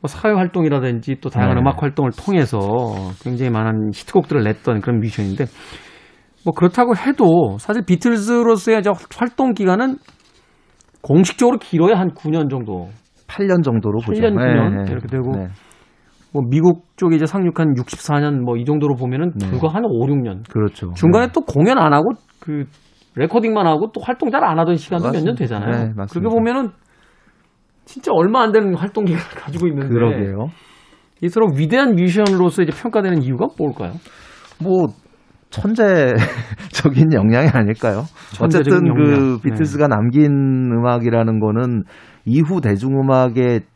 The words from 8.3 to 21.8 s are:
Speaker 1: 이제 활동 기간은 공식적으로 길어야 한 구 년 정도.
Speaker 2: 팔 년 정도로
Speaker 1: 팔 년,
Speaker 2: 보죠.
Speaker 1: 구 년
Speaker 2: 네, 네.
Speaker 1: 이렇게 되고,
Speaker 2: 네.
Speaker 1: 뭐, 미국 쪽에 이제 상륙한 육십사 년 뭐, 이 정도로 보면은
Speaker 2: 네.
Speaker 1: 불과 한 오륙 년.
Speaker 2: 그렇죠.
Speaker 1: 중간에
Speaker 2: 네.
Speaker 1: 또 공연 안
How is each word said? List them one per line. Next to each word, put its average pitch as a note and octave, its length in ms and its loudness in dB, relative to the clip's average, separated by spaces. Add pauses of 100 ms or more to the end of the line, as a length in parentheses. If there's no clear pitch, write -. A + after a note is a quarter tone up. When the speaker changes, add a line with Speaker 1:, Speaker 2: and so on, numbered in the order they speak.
Speaker 1:
이제 G3+ 120 -2 (280)
활동 B3 360 -2
기간은 G#3+ 420 0 (1040)
공식적으로 G3 560 2
길어야 F3+ 400 2
한 F#3 160 0
구 - 160 -8
년 D#3 180 0
정도. G#2+ 400 -8 (380)
Speaker 2:
팔 - 200 -4
년 F3+ 160 4
정도로 A2 440 0
Speaker 1:
팔 - 80 -2
년, A3 200 2
Speaker 2:
보죠. B2+ 120 0
Speaker 1:
구 B2 80 4
년 A#2 160 2
Speaker 2:
네, G2 140 -2
네. G2 80 -4
Speaker 1:
이렇게 - 160 -8
되고, B2+ 280 -4
Speaker 2:
네. F#2+ 120 -8 (840)
Speaker 1:
뭐, C#3+ 160 -2
미국 E3 360 2 (120)
쪽에 E3 200 2
이제 D#3 100 0
상륙한 E3 500 0
육십사 C#3+ 440 -4
년 C#3+ 240 -2
뭐, A#2+ 120 -2
이 A#2+ 80 -4
정도로 D3 300 0
보면은 C3 400 -4
Speaker 2:
네. G2 160 -4
Speaker 1:
불과 C3 180 -2
한 F#3 160 -2
오륙 C3+ 380 0
년. G#2+ 260 -8
Speaker 2:
그렇죠. G2+ 460 -4
Speaker 1:
중간에 F3 320 4
Speaker 2:
네. - 80 -8
Speaker 1:
또 E4+ 60 0
공연 G#3 380 0
안 D#3 140 4